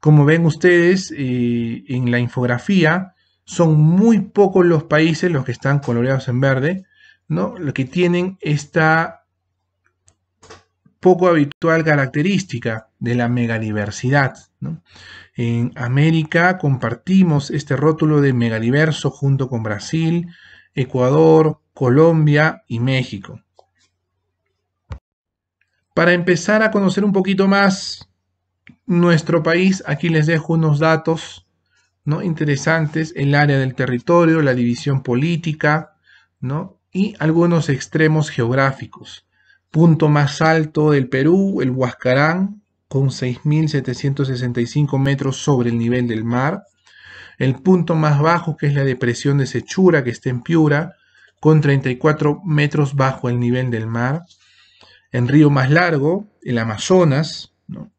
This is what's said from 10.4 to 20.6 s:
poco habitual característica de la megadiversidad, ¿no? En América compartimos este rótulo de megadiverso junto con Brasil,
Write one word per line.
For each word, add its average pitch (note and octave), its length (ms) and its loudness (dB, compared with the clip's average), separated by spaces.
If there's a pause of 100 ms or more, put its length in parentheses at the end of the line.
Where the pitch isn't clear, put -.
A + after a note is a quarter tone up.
poco F#3 260 4
habitual E3 560 2
característica D3 1080 -2 (100)
de A#2 160 -2
la A#2+ 120 0
megadiversidad, A#2 1080 -2 (240)
¿no? D#3 240 -12 (500)
En A#2 400 -2
América D#3+ 840 0
compartimos C#3+ 920 0
este C#3+ 240 -4
rótulo D3+ 460 0
de C#3 120 2
megadiverso B2 800 0
junto C3+ 380 -2
con A#2 160 -6
Brasil, D#3+ 640 -4 (460)